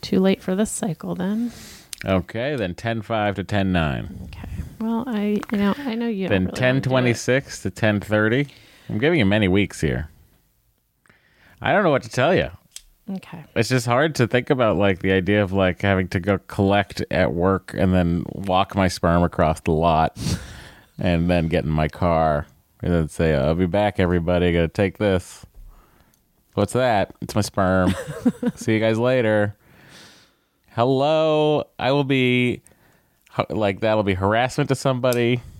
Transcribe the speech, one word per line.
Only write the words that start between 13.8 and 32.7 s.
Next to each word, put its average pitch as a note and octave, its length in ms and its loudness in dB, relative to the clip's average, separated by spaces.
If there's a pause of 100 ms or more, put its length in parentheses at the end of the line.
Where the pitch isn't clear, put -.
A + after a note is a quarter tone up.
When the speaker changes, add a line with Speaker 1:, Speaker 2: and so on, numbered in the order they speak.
Speaker 2:
hard C3+ 300 0
to A#2+ 120 2
think B2+ 220 0
about, A#2 280 2
like, G2 220 2
the F#2+ 120 0
idea G2 320 2
of, F#2 80 -2
like, F#2+ 300 0
having F#2+ 280 2
to G2 100 -2
go F#2+ 180 0 (100)
collect G2+ 640 0
at D#2+ 220 0
work F2+ 440 0
and F#2 160 2
then F2 380 2
walk F#2+ 440 -2
my F#2+ 120 2
sperm F2 360 2
across E2 380 0
the F2+ 100 -2
lot D#2+ 460 2 (440)
<laughs> - 380 -20
and F2 300 0
then F2 200 2
get E2 160 0
in C#2+ 60 -4
my D#2 160 0
car D#2+ 580 0 (360)
and F2 120 -2
then E2 160 0
say, D#2+ 260 0
"I'll C#2+ 200 2
be F2+ 100 2
back, G2+ 340 0
everybody. F2 540 2
Gotta E2+ 160 2
take G2 300 -2
this." F#2+ 460 -2 (1080)
What's G2+ 200 -2
that? A#2+ 480 0
It's - 140 -8
my G#2+ 60 0
sperm. F#2 520 2 (320)
Speaker 1:
<laughs> A#3+ 300 -2
Speaker 2:
See - 180 -2
you A2 60 2
guys A2+ 180 2
later. A2 580 2 (1160)
Hello. D3+ 920 2 (120)
I B2+ 140 0
will C#3+ 120 2
be, B2 580 0 (720)